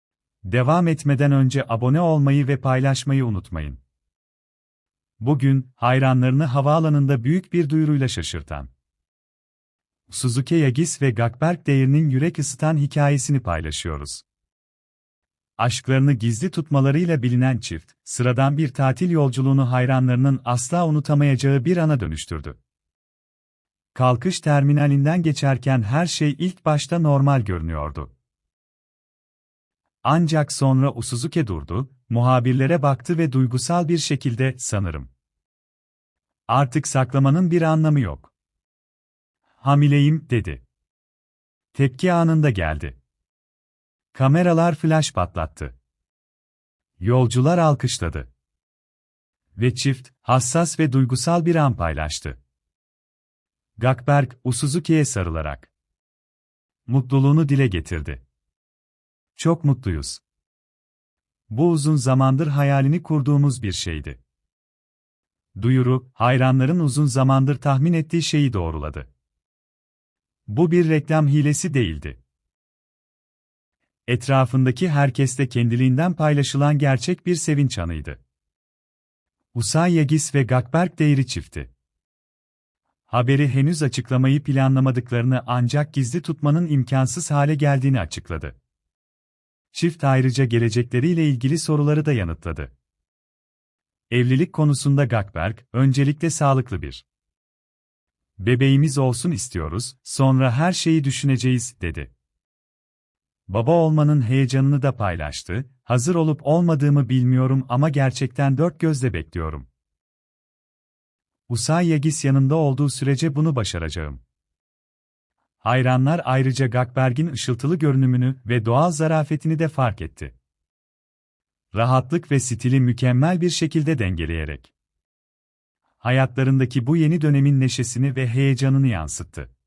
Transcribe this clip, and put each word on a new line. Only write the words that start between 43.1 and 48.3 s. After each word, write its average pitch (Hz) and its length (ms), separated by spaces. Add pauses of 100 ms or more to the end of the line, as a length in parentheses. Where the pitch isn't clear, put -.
Kameralar 165 600
flash 156 380
patlattı. 80 640 (1200)
Yolcular 127 580
alkışladı. 123 760 (1200)